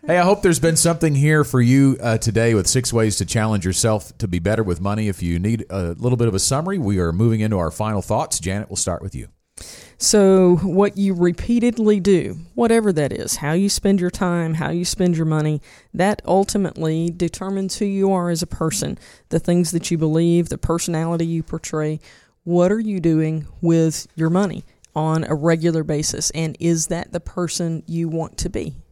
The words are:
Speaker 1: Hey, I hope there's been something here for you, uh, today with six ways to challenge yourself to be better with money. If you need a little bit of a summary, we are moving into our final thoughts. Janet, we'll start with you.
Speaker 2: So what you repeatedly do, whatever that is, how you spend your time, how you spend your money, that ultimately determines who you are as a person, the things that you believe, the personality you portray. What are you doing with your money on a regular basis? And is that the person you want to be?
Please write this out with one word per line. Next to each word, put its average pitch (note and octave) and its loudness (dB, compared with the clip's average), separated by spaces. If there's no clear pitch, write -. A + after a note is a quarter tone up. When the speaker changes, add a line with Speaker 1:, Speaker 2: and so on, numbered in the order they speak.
Speaker 1:
Hey, F3 2
I F3+ 4
hope G3+ 4
there's E3 4
been D#3+ 2
something E3 2
here D3+ 4
for B2+ 2
you, C3 6
uh, A2+ 0
today A2+ 2
with G2 2
six B2 0
ways A2 2
to G#2 -4
challenge G#2+ -2
yourself G#2+ -2
to G#2+ -6
be F2 -2
better G#2 0
with F2 -2
money. G#2 -2
If G2 -4
you E2+ -2
need A2 -2
a F2 -6
little B2 0
bit A#2 2
of F#2+ -2
a F#2+ 0
summary, E3 -2
we G#2 0
are E2 0
moving A2 2
into G#2+ 0
our D#2+ -2
final G#2+ -4
thoughts. - -2
Janet, G2 -6
we'll F#2+ -8
start - -4
with - -10
you. A2+ -12
Speaker 2:
So F#3+ 6
what G3 2
you G3 0
repeatedly G#3+ 2
do, F3+ 2
whatever A3+ 2
that D3 0
is, - -6
how D3+ -4
you G3 2
spend G3 2
your F3 -2
time, F3 -2
how D#3+ -4
you F3 -4
spend F3 0
your D#3+ 0
money, D3+ 0
that G3 0
ultimately E3+ 0
determines F#3 -6
who G#3 -2
you G3 0
are F3 0
as E3 -2
a E3 -6
person, D3+ -4
the E3 0
things F3 2
that E3+ -4
you E3+ 0
believe, E3 2
the - -6
personality E3 -2
you E3 -4
portray. D#3 -6
What F3 4
are G#3+ 0
you G#3 -4
doing D#3+ 0
with E3 2
your D#3+ 0
money F#3 0
on D#3 0
a - -2
regular D#3+ 2
basis? D3+ -4
And E3 -4
is E3 0
that E3+ -6
the E3+ -4
person E3 -6
you E3 -4
want D#3+ -6
to - -4
be? - -8